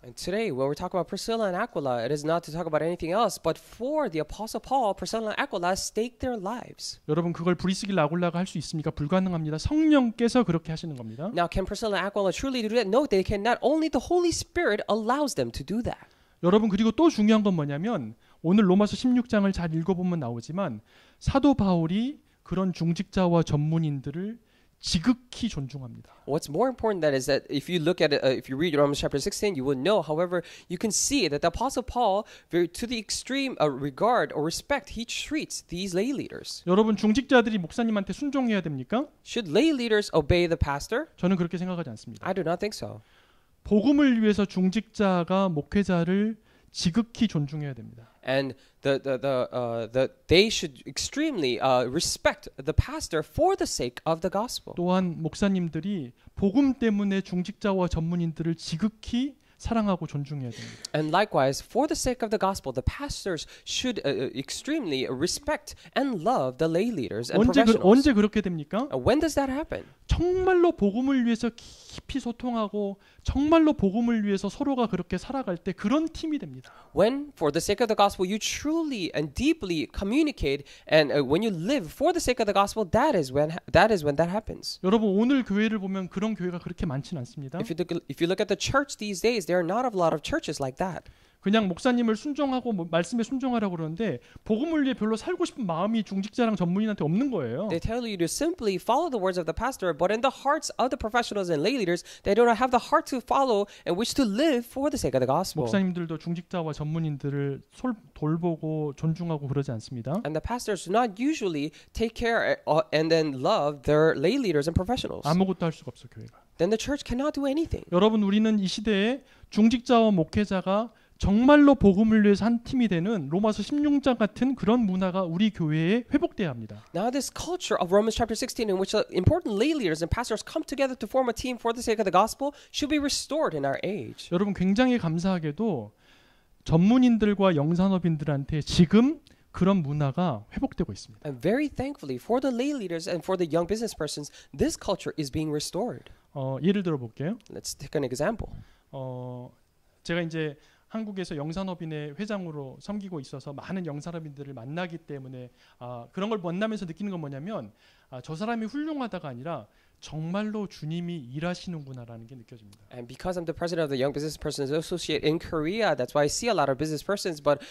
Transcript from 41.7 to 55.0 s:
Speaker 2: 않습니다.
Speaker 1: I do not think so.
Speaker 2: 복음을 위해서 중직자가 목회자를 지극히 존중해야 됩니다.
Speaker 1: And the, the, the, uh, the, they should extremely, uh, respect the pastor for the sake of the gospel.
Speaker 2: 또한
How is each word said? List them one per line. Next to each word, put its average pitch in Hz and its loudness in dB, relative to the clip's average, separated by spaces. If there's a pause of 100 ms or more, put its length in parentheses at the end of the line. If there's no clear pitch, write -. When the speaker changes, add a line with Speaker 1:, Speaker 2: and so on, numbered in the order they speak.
Speaker 2:
않습니다. 110 -14
Speaker 1:
I 185 -2
do 185 -2
not 165 -2
think 208 -4
so. 110 -12 (600)
Speaker 2:
복음을 254 4
위해서 208 4
중직자가 185 0
목회자를 185 0 (360)
지극히 220 0
존중해야 147 -4
됩니다. 113 -18 (180)
Speaker 1:
And 135 0 (280)
the, 139 2
the, 135 -2
the, 131 0
uh, 117 -4
the, 131 2 (180)
they 185 8
should 147 -4
extremely, 175 -2
uh, 127 2
respect - -2
the 139 -4
pastor 247 0
for 349 2
the 349 -2
sake - -6
of 165 0
the 185 -2
gospel. - -6
Speaker 2:
또한 175 0